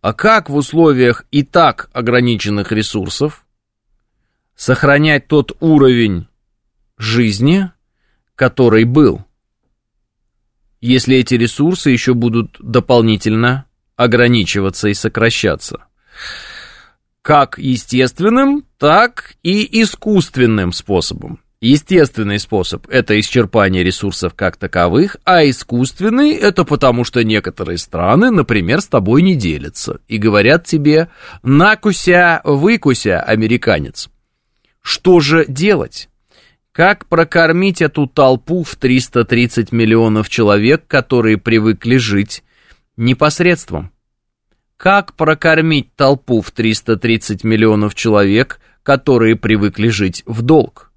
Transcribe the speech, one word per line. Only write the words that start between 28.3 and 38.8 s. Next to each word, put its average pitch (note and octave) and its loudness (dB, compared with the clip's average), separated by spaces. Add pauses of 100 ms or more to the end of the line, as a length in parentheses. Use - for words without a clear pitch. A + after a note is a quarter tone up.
например, A#2+ 0
с - -8
тобой D3+ 0
не F#3 2
делятся D#2+ -8
и A2 -8
говорят G#2+ 2
тебе: D3+ 0 (340)
"Накуся, F3 2
выкуся, C#3+ 0
американец". A2 -2 (720)
Что - 2
же D3+ 2
делать? C#3+ -4 (640)
Как F#3 0
прокормить E3 0
эту D3 -2
толпу C3+ 0
в - -12
триста B2 0